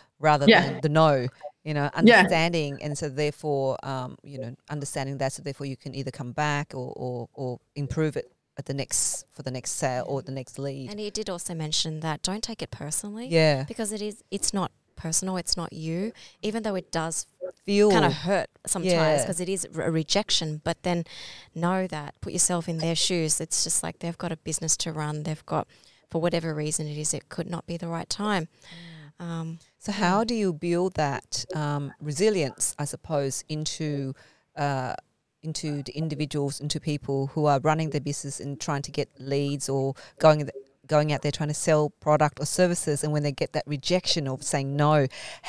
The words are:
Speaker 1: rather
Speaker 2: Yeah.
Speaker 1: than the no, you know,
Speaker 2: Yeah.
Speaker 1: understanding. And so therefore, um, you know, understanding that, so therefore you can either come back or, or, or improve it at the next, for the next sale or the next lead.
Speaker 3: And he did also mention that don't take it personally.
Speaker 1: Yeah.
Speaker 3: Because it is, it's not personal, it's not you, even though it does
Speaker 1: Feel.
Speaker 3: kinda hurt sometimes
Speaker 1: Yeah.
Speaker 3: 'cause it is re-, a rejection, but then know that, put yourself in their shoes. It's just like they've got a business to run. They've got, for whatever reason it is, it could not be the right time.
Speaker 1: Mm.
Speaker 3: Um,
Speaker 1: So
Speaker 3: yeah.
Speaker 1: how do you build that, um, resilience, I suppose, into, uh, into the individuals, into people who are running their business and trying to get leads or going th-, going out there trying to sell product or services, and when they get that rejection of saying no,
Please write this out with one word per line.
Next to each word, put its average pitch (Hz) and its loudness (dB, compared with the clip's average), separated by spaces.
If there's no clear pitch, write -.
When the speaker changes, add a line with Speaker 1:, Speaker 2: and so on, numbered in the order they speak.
Speaker 1:
rather 147 6
Speaker 2:
Yeah. 208 10
Speaker 1:
than - -6
the 156 2
no, 147 6
you 156 -2
know, 143 0
Speaker 2:
Yeah. 220 12
Speaker 1:
understanding. 165 4
And 147 -4
so - -4
therefore, 143 0
um, 131 -8
you 143 -12
know, 117 -8
understanding 139 -4
that, 135 -2
so - -12
therefore 143 -8
you 135 -6
can 135 -12
either 135 -6
come 123 -8
back 147 -2
or, - -8
or, 123 -6
or 127 -6
improve 147 -2
it - -12
at 139 -10
the 139 -4
next, - -2
for 143 -14
the 131 -6
next 127 -8
sale 127 0
or 135 -2
the 131 -10
next 131 -10
lead. 135 -6
Speaker 3:
And 208 -10
he 208 -6
did 208 -6
also 180 -6
mention 156 -2
that 156 -4
don't 202 -4
take 226 -10
it - -8
personally. 208 -8
Speaker 1:
Yeah. 156 4
Speaker 3:
Because 220 -6
it 214 -6
is, 214 -8
it's - 0
not 190 -2
personal, 185 -2
it's - -8
not 170 -6
you, 165 -4
even 214 -4
though 208 -2
it 185 -8
does 160 -4
Speaker 1:
Feel. 202 6
Speaker 3:
kinda 180 6
hurt 156 0
sometimes 180 0
Speaker 1:
Yeah. 160 4
Speaker 3:
'cause 175 -4
it 180 -4
is 190 -4
re-, 160 -2
a 165 0
rejection, 160 0
but 165 -2
then 175 2
know 180 0
that, 151 -10
put - -8
yourself 175 0
in 165 -2
their 165 2
shoes. 160 2
It's - -2
just - 0
like 165 -8
they've 170 -6
got 170 -4
a 160 -6
business 160 -2
to 165 -6
run. 151 -4
They've 156 -6
got, - -2
for 165 -4
whatever 165 0
reason 151 -2
it 147 -8
is, 151 -2
it 135 -10
could - -8
not - -10
be 170 -6
the 170 -8
right 175 -6
time. 196 -2
Speaker 1:
Mm. 175 -14
Speaker 3:
Um, 165 -8
Speaker 1:
So - -6
Speaker 3:
yeah. 202 -4
Speaker 1:
how 190 4
do 233 -2
you 202 2
build 175 0
that, - -2
um, 147 -2
resilience, 151 0
I - -2
suppose, 139 -4
into, 147 -4
uh, 139 -2
into 151 -6
the - -12
individuals, 143 -2
into 147 -2
people 139 0
who 151 2
are 143 6
running 160 2
their 143 -2
business 139 -6
and 139 -8
trying 143 -4
to 143 -12
get 143 -2
leads 139 -2
or 135 0
going 156 10
th-, 143 -4
going 151 4
out 135 0
there 147 0
trying 151 0
to 151 -4
sell 151 6
product 151 4
or 151 -4
services, 175 2
and 151 0
when 147 2
they 147 0
get - -2
that 151 -2
rejection 165 0
of 131 -4
saying 139 -2
no, 147 6